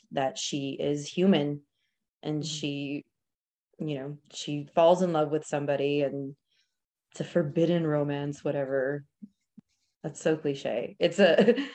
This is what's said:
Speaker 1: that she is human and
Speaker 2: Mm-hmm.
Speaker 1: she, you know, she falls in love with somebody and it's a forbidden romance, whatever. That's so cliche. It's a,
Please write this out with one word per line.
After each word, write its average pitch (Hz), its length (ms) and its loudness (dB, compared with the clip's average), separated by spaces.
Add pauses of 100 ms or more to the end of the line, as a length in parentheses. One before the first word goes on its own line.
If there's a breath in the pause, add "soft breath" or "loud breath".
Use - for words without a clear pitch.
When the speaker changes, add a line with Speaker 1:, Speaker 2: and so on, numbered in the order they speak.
(140)
Speaker 1:
that 139 240 -2
she 139 420 -4
is 147 260 -2
human 147 560 2 (600)
and 151 220 -4
Speaker 2:
Mm-hmm. 143 60 -8
Speaker 1:
she, 143 560 -6 (720)
you 151 200 -6
know, 143 200 -10 (160)
she 147 420 -8
falls 170 260 6
in 175 120 0
love 151 180 0
with 151 140 -2
somebody 143 560 -2
and 139 340 -4 (760)
it's - 100 -8
a - 20 -6
forbidden 165 640 0
romance, 143 560 -2
whatever. 139 640 -2 (960)
That's 156 160 -10
so 160 160 0
cliche. 139 640 -6
It's 170 200 2
a, 196 360 6 (200 loud breath)